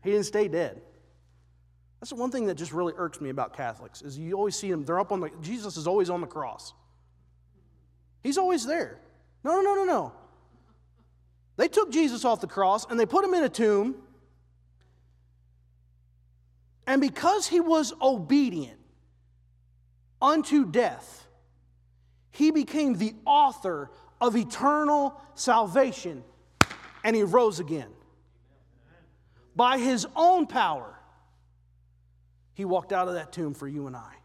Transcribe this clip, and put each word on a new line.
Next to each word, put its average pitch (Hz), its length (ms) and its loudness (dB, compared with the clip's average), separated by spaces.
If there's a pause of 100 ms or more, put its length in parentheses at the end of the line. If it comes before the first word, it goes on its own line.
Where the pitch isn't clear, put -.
He 196 80 -2
didn't 208 140 2
stay 208 240 0
dead. 147 320 -4 (1200)
That's 240 80 -18
the 262 80 -12
one 247 120 -4
thing 240 180 -2
that 180 80 -2
just 147 180 -10
really 170 240 -2
irks 170 240 -6
me 139 80 -8
about 131 260 -6
Catholics, 120 460 -10
is 143 180 -14
you 165 140 -6
always 202 220 -2
see 202 140 -6
them, 160 140 -2
they're 170 160 -2
up 196 120 -2
on 196 100 -2
the, 156 100 -8 (100)
Jesus 202 360 -10
is 156 100 -6
always 185 220 2
on 175 100 -2
the 160 80 -8
cross. 127 460 -12 (1500)
He's 277 160 -2
always 359 280 0
there. 302 340 -4 (440)
No, 277 120 -2
no, 392 60 2
no, 403 140 2
no, 392 100 0
no. 208 280 -2 (1400)
They 320 140 2
took 381 220 2
Jesus 262 340 0
off 226 160 2
the 190 60 -8
cross 196 420 0
and 233 100 -2
they 220 60 4
put 359 180 2
him 392 100 0
in 349 100 2
a 247 60 0
tomb. 214 460 0 (3000)
And 262 140 2
because 330 480 2
he 339 140 2
was 320 400 2
obedient 208 800 0 (1400)
unto 294 440 4
death, 165 600 -2 (1040)
he 311 200 4
became 294 440 0
the 214 200 -2 (100)
author 220 680 2 (300)
of 208 140 2
eternal 285 840 0 (160)
salvation, 214 880 0 (800)
and 226 120 2
he 214 80 2
rose 202 360 2
again. 147 300 -8 (1700)
By 247 240 4
his 240 260 0 (100)
own 349 320 4
power, 151 520 -2 (1500)
he 196 120 -8
walked 180 260 -2
out 185 160 0
of 180 80 -6
that 156 160 -8
tomb 156 220 -6
for 139 140 -12
you 143 200 -10
and 127 80 -14
I. 113 180 -18 (120)